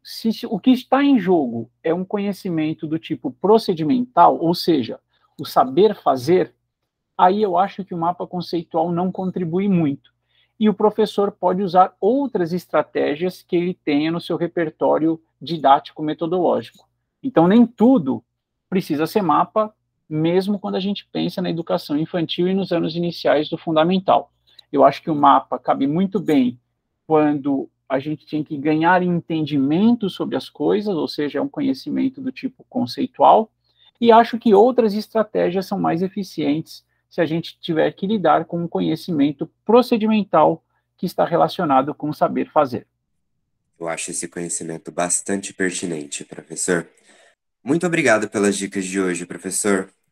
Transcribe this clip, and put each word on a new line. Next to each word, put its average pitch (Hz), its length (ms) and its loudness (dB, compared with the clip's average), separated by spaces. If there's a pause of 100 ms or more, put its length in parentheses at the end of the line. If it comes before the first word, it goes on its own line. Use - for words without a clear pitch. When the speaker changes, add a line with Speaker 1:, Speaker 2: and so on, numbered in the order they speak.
Speaker 1:
se, - 280 -6
se - 140 -12
o 226 120 -6
que 262 120 2
está 254 320 2
em 277 160 4
jogo 139 520 0 (120)
é 165 120 -2
um 185 100 -4
conhecimento 180 800 -4
do 156 120 -4
tipo 151 320 -8
procedimental, 160 1080 2
ou 170 160 0
seja, 127 460 -2 (400)
o 143 60 -10
saber 160 480 2
fazer, 143 600 0 (600)
aí 185 240 4
eu 196 160 0
acho 190 300 -2
que - 80 -12
o 170 40 -6
mapa 175 280 -4
conceitual 170 680 -4
não 180 180 -2
contribui 185 560 -4
muito. 165 460 0 (480)
E 214 80 4
o 202 60 2
professor 208 580 0
pode 185 300 -2
usar 185 360 4
outras 202 540 0
estratégias 151 880 -2
que - 140 -4
ele 175 160 0
tenha 156 400 -2
no 170 80 -4
seu 170 160 -6
repertório 160 800 -2 (220)
didático-metodológico. 151 1500 -2 (360)
Então, 160 260 2
nem 226 180 6
tudo 202 560 2 (460)
precisa 160 380 -2
ser 208 160 -2
mapa, 175 520 0 (320)
mesmo 180 520 0
quando 196 160 -6
a 196 60 -4
gente 196 300 -6
pensa 175 300 -6
na 175 80 -4
educação 165 480 -4
infantil 165 500 -2
e 190 80 0
nos 190 180 -4
anos 170 220 -2
iniciais 156 540 -2
do 165 80 -8
fundamental. 165 760 0 (400)
Eu 139 140 4
acho - 180 4
que 170 80 -6
o 156 40 -2
mapa 139 440 4
cabe 139 280 -2
muito 185 340 -2
bem 135 400 0 (460)
quando 147 640 0 (220)
a 135 60 0
gente 151 280 -8
tem 151 160 -4
que 147 140 -10
ganhar 160 460 2
entendimento 165 1080 0
sobre 143 260 -6
as 131 140 -6
coisas, 190 480 -2
ou 139 100 -4
seja, 143 320 -6
é 139 40 -2
um 143 60 -4
conhecimento 139 760 -4
do 262 100 -8
tipo - 320 -12
conceitual, 135 880 2 (480)
e 233 100 6
acho 226 280 6
que 220 160 4
outras 226 400 4
estratégias 185 720 -2
são 196 120 -4
mais 165 220 -2
eficientes 160 840 -4 (280)
se - 100 -4
a 160 60 2
gente 165 340 -6
tiver 156 320 0
que - 140 -8
lidar 165 400 2
com 170 180 -6
um - 20 -4
conhecimento 160 800 -2 (160)
procedimental 214 1000 2 (320)
que - 80 -8
está 175 220 -2
relacionado 151 680 0
com 147 140 -8
o 151 60 -6
saber 131 360 -2
fazer. 123 360 0 (920)
Speaker 2:
Eu 82 80 -10
acho 82 240 -8
esse 85 160 -8
conhecimento 82 640 -10
bastante 92 600 -4
pertinente, 85 720 -6
professor. 82 640 -6 (760)
Muito 165 240 -2
obrigado 123 400 2
pelas 101 300 0
dicas 95 300 -6
de 92 120 -6
hoje, 90 280 -2
professor. 95 640 -4 (200)